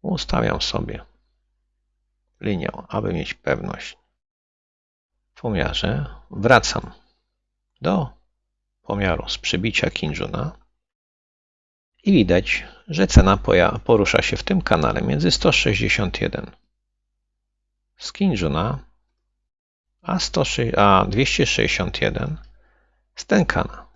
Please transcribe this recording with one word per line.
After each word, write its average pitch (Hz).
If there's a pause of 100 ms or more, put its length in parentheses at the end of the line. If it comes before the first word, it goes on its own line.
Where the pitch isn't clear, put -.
Ustawiam -
sobie - (1300)
linię, 95 (160)
aby 98
mieć 87
pewność - (1400)
w -
pomiarze. 117 (160)
Wracam - (920)
do 131 (720)
pomiaru 98
z -
przebicia -
Kijuna - (1500)
i 196
widać, 95 (240)
że 120
cena 98
poja-, -
porusza -
się -
w -
tym -
kanale 71
między 170
sto -
sześćdziesiąt 104
jeden - (1500)
z -
Kijuna 104 (1200)
a 185
sto -
sze-, -
a 98
dwieście 107
sześćdziesiąt -
jeden - (800)
z -
Tenkana. -